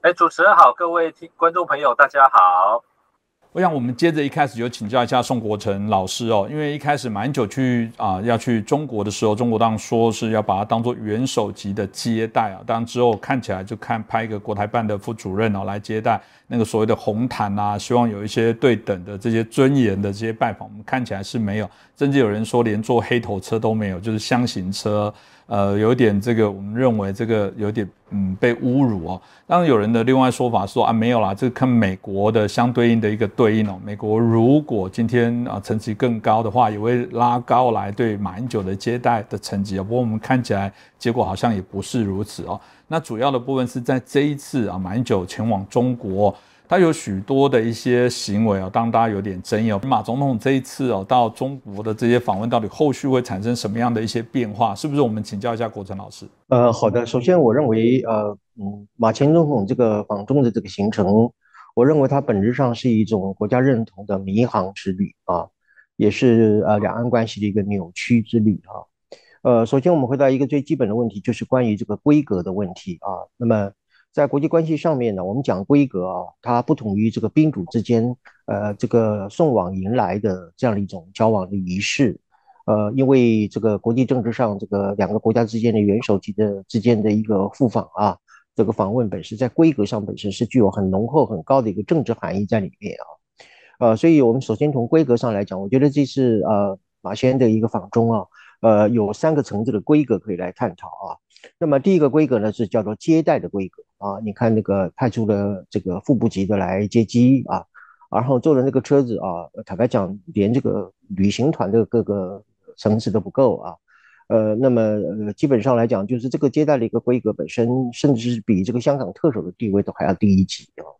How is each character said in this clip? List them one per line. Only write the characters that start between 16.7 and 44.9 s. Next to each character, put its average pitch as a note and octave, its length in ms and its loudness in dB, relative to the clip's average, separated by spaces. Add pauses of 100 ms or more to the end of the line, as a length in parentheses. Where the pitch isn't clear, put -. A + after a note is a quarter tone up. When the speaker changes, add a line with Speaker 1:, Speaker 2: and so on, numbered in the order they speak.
Speaker 2:
谓 G#2+ 80 2
的 A2+ 80 2
红 A2 320 -2
毯 G#2 320 -4
啊， G#2 200 -2
希 - 160 -4
望 A#2+ 140 4
有 G2+ 140 -6
一 G#2+ 60 -6
些 A2+ 240 2
对 A#2 240 2
等 F#2+ 260 -6
的 G2+ 140 -12
这 A2+ 140 -4
些 A2+ 120 2
尊 C3+ 320 2
严 G#2 260 2
的 G2+ 120 -2
这 G2+ 60 -8
些 A2+ 120 -4
拜 A2+ 220 -2
访， G#2 160 -14
我 G#2 40 -20
们 G#2 120 -18
看 C3 180 -4
起 G#2+ 120 -6
来 G2 80 -8
是 A#2 160 -6
没 G#2 180 -2
有， G#2 120 -4 (280)
甚 C#3 160 0
至 C#3 60 4
有 A#2 100 4
人 G#2+ 160 -2
说 A#2+ 180 0
连 A2 200 0
坐 A#2+ 180 2
黑 A#2+ 180 0
头 G2 220 -4
车 - 180 -4
都 A2 160 0
没 G#2+ 140 -2
有， F#2 100 -6
就 G#2+ 140 -6
是 G#2+ 60 -2
箱 B2 280 0
型 F#2+ 240 -6
车， G#2 420 -2 (340)
呃， G2+ 320 0
有 A2 160 4
点 G#2+ 260 2
这 A#2 140 -2
个， A2 140 2
我 G2 120 -6
们 G2+ 140 -10
认 A#2+ 240 2
为 G2 160 -4
这 A2+ 100 -6
个 G#2+ 320 -2
有 G#2+ 160 -4
点， G#2 160 -4 (220)
嗯， F#2+ 280 -2
被 A#2+ 180 2
侮 C3 300 0
辱 F2+ 220 -4
哦。 F#2 120 -10 (260)
当 - 140 2
然 F#3+ 80 2
有 A#2+ 100 6
人 G#2+ 120 2
的 A#2 140 2
另 C3 120 4
外 C3 140 4
说 A#2+ 200 -2
法 G2+ 160 0
说， A#2 180 0
啊， A2+ 80 2
没 A2+ 160 2
有 A#2 140 2
啦， G2 100 0
这 B2 160 -2
个 A#2 60 -4
看 C3 120 0
美 A2 300 2
国 G2+ 340 -2
的 A2 160 2
相 B2 240 0
对 A#2 200 2
应 A2+ 100 2
的 G#2+ 80 0
一 G#2+ 80 -2
个 G#2+ 120 0
对 A2 280 2
应 G#2+ 100 2
哦。 F#2+ 160 -8
美 G#2 140 -12
国 G#2+ 220 -2
如 A#2 420 4
果 A2 260 -4
今 A2 220 -2
天， A#2+ 400 2
啊， G#2 100 -6
层 A2 200 -4
级 G#2+ 160 -6
更 A#2 260 0
高 A2+ 220 2
的 A2 80 -2
话， A#2 200 2
也 G#2 80 -6
会 A#2+ 280 0
拉 A#2+ 320 0
高 A#2+ 320 2
来 G2 200 -2
对 A2 280 -2
马 G2 200 -6
英 B2+ 80 -6
九 A2+ 160 -4
的 F#2+ 140 -4
接 A#2+ 220 -4
待 A#2+ 240 0
的 - 160 -10
层 G2 260 -4
级 G2 140 -4
哦。 F#2+ 60 -4
不 G#2+ 100 -6
过 B2+ 60 0
我 B2 40 0
们 A2 140 -2
看 B2+ 260 0
起 - 80 -4
来 G2 180 -2 (280)
结 A#2 120 -2
果 A#2 140 0
好 G2 100 -2
像 A#2 200 -2
也 F#2 80 -4
不 G2 180 -8
是 A2+ 240 -2
如 G2 180 -4
此 - 220 -12
哦。 F#2+ 160 -10 (260)
那 D#3+ 140 -4
主 A#2 160 -10
要 C3 140 2
的 C3 80 -2
部 C3+ 180 -4
分 B2+ 100 -2
是 B2 140 -8
在 C3 200 -2
这 - 200 0
一 D3 160 0
次 B2 320 -4
啊， F2+ 80 -8
马 F#2 180 -6